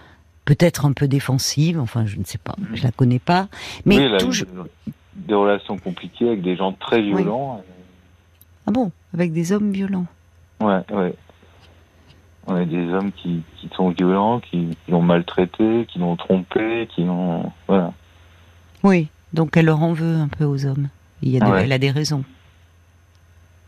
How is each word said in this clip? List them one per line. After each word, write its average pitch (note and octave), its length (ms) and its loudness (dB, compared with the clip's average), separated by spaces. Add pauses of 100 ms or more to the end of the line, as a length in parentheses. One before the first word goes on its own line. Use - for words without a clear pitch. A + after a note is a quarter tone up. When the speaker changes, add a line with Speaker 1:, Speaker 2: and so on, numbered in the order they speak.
(440)
Speaker 1:
peut-être - 420 2
un C#3+ 60 4
peu C#3+ 160 0
défensive, C#3+ 720 0
enfin, A2+ 260 -2
je G#2 120 -6
ne C3 80 -4
sais - 120 -12
pas, - 200 -10
Speaker 2:
Mhm. A2+ 180 -8
Speaker 1:
je - 80 -8
la B2 80 2
connais B2 280 2
pas, F#3 280 0 (380)
mais - 120 6
Speaker 2:
Oui, C#3+ 60 6
elle A#2 120 2
a - 20 6
eu F#2+ 80 4
Speaker 1:
toujours F#2 400 -6 (220)
Speaker 2:
des, - 60 -12 (220)
des G2 180 -4
relations G2+ 440 2
compliquées F#2 500 -4
avec A2 140 0
des F2+ 160 -2
gens F#2+ 160 -2
très - 240 -2
Speaker 1:
Oui. G#2 180 2
Speaker 2:
violents. A2 480 -4 (1040)
Speaker 1:
Ah G#3 40 0
bon, A3 200 0 (220)
avec E3+ 180 -2
des E3 220 -2
hommes G#3 180 0
violents ? F#3+ 360 -4 (520)
Speaker 2:
Ouais, G2 220 2 (100)
ouais. F#2+ 220 -2 (1300)
Ouais, F2+ 200 0
des E2+ 260 -2
hommes G2 180 -2
qui, E2+ 300 -6 (160)
qui - 180 -14
sont F#2 140 0
violents, G2 500 2
qui, E2+ 460 -4
qui E2+ 60 -4
l'ont F2 100 4
maltraité, F2+ 920 2
qui - 60 -12
l'ont F2 180 -2
trompé, A2 800 -2
qui F2 100 -2
l'ont, F2 480 -2 (160)
voilà. F2+ 240 0 (920)
Speaker 1:
Oui, F3+ 240 4 (260)
donc D#3+ 240 0
elle D#3+ 80 6
leur D#3 160 4
en E3+ 120 2
veut E3 220 -2
un D#3 120 0
peu D3+ 180 -2
aux C#3 220 -2
hommes. C#3 220 -2 (340)
Il C3+ 80 2
y B2+ 60 2
a - 20 4
de, G#2 120 4
Speaker 2:
Ouais. F#2+ 120 4
Speaker 1:
elle C3+ 80 0
a C3 80 2
des C#3 100 2
raisons. D3 340 -2 (1400)